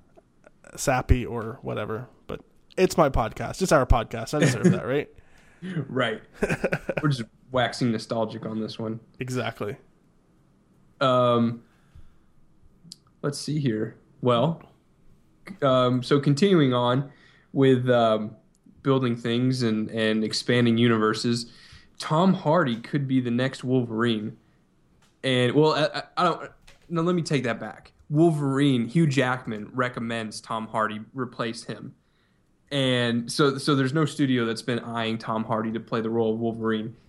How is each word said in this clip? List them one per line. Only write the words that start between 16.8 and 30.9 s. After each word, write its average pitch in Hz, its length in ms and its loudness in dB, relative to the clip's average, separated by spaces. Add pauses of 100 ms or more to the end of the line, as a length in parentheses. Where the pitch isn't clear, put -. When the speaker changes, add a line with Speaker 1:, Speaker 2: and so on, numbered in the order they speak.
Speaker 2:
with, 131 380 4
um, 110 440 2 (460)
building 131 340 2
things 123 460 -2
and, 110 300 -2
and 110 320 0
expanding 117 560 2
universes, 117 720 0 (480)
Tom 175 340 2
Hardy 147 440 0
could 139 300 -4
be 131 140 2
the 120 80 -2
next 123 340 -2
Wolverine. 117 720 0 (880)
And, 127 300 2
well, 151 200 4
I, 147 260 -2
I, - 40 -8 (140)
I 170 60 0
don't, 160 280 -2 (380)
no, 170 140 -2
let 180 100 2
me 175 80 0
take 143 220 -2
that 113 160 -4
back. - 320 -14 (180)
Wolverine, 143 800 2
Hugh 165 180 2
Jackman 127 680 -2
recommends 117 680 -6
Tom 110 240 -8
Hardy 107 360 -4 (120)